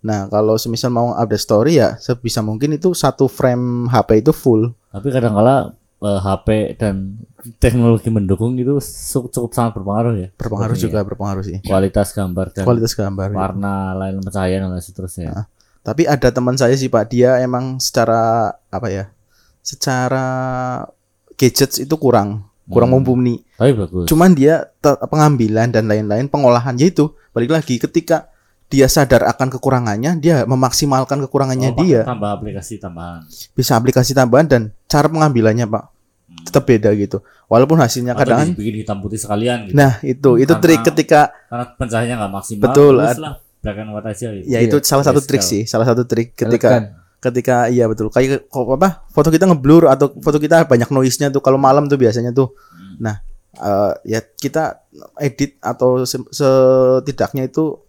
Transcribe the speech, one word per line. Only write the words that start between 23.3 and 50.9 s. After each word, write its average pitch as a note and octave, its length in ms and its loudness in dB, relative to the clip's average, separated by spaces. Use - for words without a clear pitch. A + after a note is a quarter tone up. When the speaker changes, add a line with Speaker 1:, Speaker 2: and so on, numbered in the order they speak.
Speaker 2:
Tapi C3 200 2
bagus. F2+ 320 -4
Speaker 1:
Cuman E3+ 280 4
dia D3 420 2
te-, C#3+ 260 2
pengambilan A#2+ 680 2
dan A2+ 160 0
lain-lain, G#2+ 420 0
pengolahan, B2+ 480 2
yaitu D3+ 300 2
balik A#2+ 200 -4
lagi D3 260 -2
ketika E3 540 -4
dia C3+ 220 4
sadar B2 400 4
akan B2+ 240 -2
kekurangannya, B2+ 680 -2
dia D3+ 260 2
memaksimalkan C3 800 0
kekurangannya C3 480 -2
Speaker 2:
Oh, A#2+ 60 -4
pakai D#3 100 0
Speaker 1:
dia. B2+ 180 4
Speaker 2:
tambah G#2 280 -6
aplikasi G2+ 460 -10
tambahan. F2 440 -14
Speaker 1:
Bisa C3 240 0
aplikasi B2 360 2
tambahan C3 360 4
dan B2+ 140 4
cara D3 200 2
pengambilannya, A#2+ 600 2
Pak, G#2+ 180 -6
Speaker 2:
Hmm. E2+ 180 -20
Speaker 1:
tetap - 220 0
beda A2 280 4
gitu. G2+ 280 -4
Walaupun C#3 320 4
hasilnya B2 360 0
Speaker 2:
Atau A#2+ 120 0
Speaker 1:
kadang C3 240 2
Speaker 2:
dibikin G#2+ 320 -6
hitam G#2+ 180 -6
putih G2+ 180 -8
sekalian A2 520 -4
gitu. C#3 60 -4
Speaker 1:
Nah, C3+ 260 4
itu, C3+ 380 0
itu C3+ 100 2
Speaker 2:
Karena, E3 140 4
Speaker 1:
trik E3 200 4
ketika D#3 380 2
Speaker 2:
karena A#2+ 260 -10
pencahayanya A#2+ 460 -4
nggak G2 160 -6
maksimal, G2+ 320 -6
Speaker 1:
Betul, C#3+ 320 8
Speaker 2:
terus B2 140 2
Speaker 1:
ad- B2+ 100 -6
Speaker 2:
lah, D3 120 -12
black G#2 160 -8
and G#2+ 140 -12
white G#2 160 -10
aja A2 240 -8
gitu. F#2+ 160 -12
Speaker 1:
Ya, A#2+ 120 0
itu A2+ 160 4
Speaker 3:
Iya. C#3+ 80 2
Speaker 1:
salah C#3 220 0
satu C#3 160 4
trik C3+ 180 -2
Speaker 2:
Grayscale. G2+ 220 -2
Speaker 1:
sih, A2+ 80 -8
salah A#2 160 0
satu A#2+ 180 2
trik A#2 300 -2
ketika A#2 380 0
Speaker 3:
Elegan. A#2 120 2
Speaker 1:
ketika, B2 360 -2
iya A#2+ 180 2
betul. A2 240 -2
Kayak C3 400 0
kok B2 220 -4
apa, F3+ 360 0
foto D3+ 220 2
kita D#3+ 160 4
ngeblur D#3+ 420 6
atau C3+ 280 4
foto D3+ 220 -2
kita D#3 280 4
banyak A#2+ 240 2
noise-nya C3+ 400 0